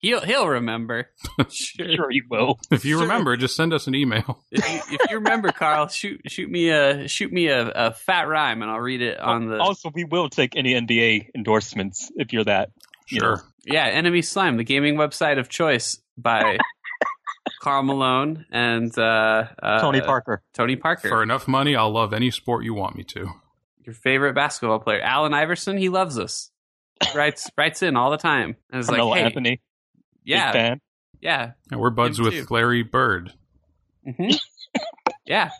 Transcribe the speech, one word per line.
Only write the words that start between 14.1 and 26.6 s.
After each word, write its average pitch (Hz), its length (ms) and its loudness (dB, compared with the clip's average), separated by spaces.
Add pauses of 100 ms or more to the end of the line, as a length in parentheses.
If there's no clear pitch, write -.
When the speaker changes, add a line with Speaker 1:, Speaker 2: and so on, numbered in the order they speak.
Speaker 1:
Slime, 165 380 0
the 117 60 -2
gaming 143 320 2
website 147 420 0
of 123 100 -4
choice 147 500 0 (200)
by 110 440 2
Speaker 3:
<laughs> - 1000 -8
Speaker 1:
Karl 139 200 0
Malone 135 680 0
and, 117 460 0
uh, 110 460 2 (180)
uh, 110 180 2
Speaker 3:
Tony 135 220 2
Parker. 127 400 -2 (100)
Speaker 1:
Tony 127 240 0
Parker. 160 320 -2
Speaker 2:
For 113 140 2
enough 120 260 -2
money, 139 260 2
I'll 110 180 2
love 110 200 2
any 120 180 0
sport 117 340 -4
you 113 100 -4
want 98 200 -4
me 101 100 -12
to. 95 260 -10 (560)
Speaker 1:
Your 113 80 -16
favorite 135 400 2
basketball 131 460 0
player, 107 200 0
Allen 147 320 0
Iverson, 170 460 0
he 190 100 0
loves 180 300 0
us. - 320 -8 (640)